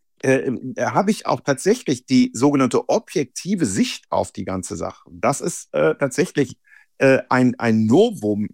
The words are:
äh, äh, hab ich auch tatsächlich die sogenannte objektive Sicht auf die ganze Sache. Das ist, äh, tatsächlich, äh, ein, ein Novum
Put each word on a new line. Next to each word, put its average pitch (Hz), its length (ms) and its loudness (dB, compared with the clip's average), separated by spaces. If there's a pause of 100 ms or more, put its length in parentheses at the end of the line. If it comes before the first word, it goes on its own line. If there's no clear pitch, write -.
(240)
äh, 131 260 2
äh, 123 360 -6
hab 170 240 0
ich - 160 -2
auch - 160 -2
tatsächlich 156 640 -2
die 127 280 4
sogenannte 131 560 2
objektive 170 760 -4
Sicht 104 440 -2
auf 98 220 -2
die 98 140 -10
ganze 92 300 -8
Sache. 90 380 -10
Das 107 280 -2
ist, - 320 -8
äh, 151 220 2
tatsächlich, - 640 -2 (420)
äh, 135 200 4 (100)
ein, 127 300 2
ein 110 260 2
Novum 110 680 2